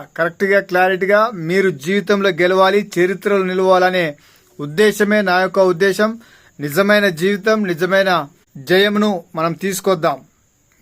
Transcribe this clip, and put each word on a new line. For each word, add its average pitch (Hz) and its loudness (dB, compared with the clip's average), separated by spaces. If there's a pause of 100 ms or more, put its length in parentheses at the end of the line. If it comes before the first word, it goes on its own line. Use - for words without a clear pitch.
(180)
కరెక్ట్గా, 196 0 (100)
క్లారిటీగా 190 2 (280)
మీరు 190 0 (160)
జీవితంలో 196 0 (120)
గెలవాలి, 190 2 (160)
చరిత్రలో 190 0
నిలవాలనే 185 2 (600)
ఉద్దేశమే 208 0 (100)
నా 180 2
యొక్క 185 -2 (140)
ఉద్దేశం. 196 0 (560)
నిజమైన 202 2 (160)
జీవితం, 202 0 (140)
నిజమైన 185 0 (580)
జయమును 208 2 (260)
మనం 165 -2 (100)
తీసుకొద్దాం, 185 -2 (640)